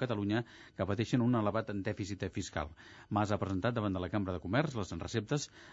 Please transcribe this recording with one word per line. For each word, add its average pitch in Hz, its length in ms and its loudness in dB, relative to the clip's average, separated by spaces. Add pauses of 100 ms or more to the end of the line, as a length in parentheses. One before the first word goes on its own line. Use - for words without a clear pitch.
Catalunya, 107 400 0 (380)
que 98 100 2
pateixen 110 320 2
un 120 160 6
elevat 104 400 2
dèficit 98 560 -2
fiscal. 78 380 -4 (400)
Mas 107 240 4
ha 98 80 2
presentat 95 340 0
davant 104 160 2
de 92 80 -2
la 87 80 -2
Cambra 95 240 0
de 87 80 -2
Comerç 127 380 0
les 92 180 -4
receptes 113 540 -2 (220)